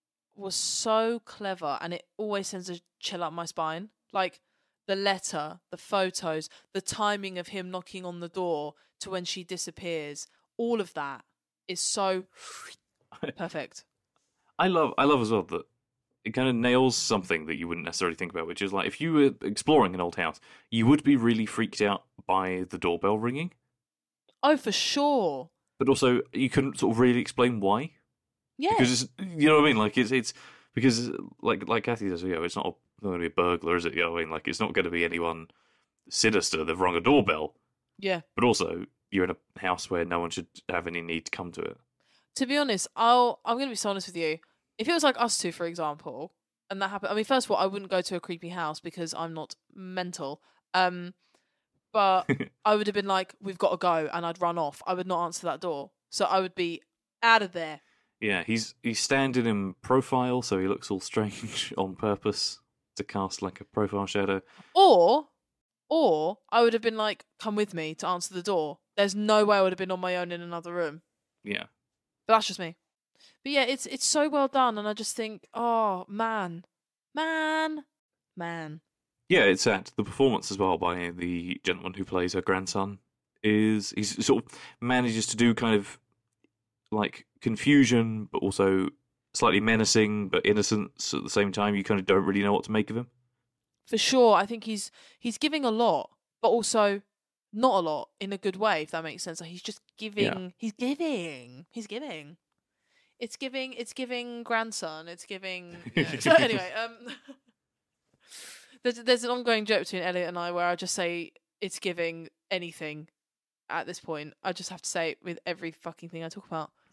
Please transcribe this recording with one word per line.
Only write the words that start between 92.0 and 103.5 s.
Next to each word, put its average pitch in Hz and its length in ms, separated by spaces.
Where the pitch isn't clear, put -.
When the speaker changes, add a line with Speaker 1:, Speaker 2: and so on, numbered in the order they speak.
Speaker 2:
don't 98 180
really 98 180
know 101 100
what - 120
to - 80
make 107 180
of 110 60
him. 120 120
Speaker 1:
For 226 100
sure. 240 380
I 190 100
think 220 180
he's, 214 280
he's 233 200
giving 294 260
a 240 80
lot, 214 380
but 226 80
also 208 540
not 226 220
a 196 120
lot 151 240
in 196 120
a 196 60
good 185 180
way, 196 260
if 160 100
that 160 120
makes 160 200
sense. 165 160
Like, 165 100
he's 175 120
just - 180
giving, 208 260
Speaker 2:
Yeah. 185 320
Speaker 1:
he's 226 160
giving, 175 960
he's 226 180
giving. 175 480
It's 233 180
giving, 262 380